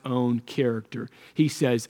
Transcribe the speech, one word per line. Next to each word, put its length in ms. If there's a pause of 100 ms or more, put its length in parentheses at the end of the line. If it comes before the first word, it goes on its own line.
own 360
character. 720 (260)
He 120
says, 420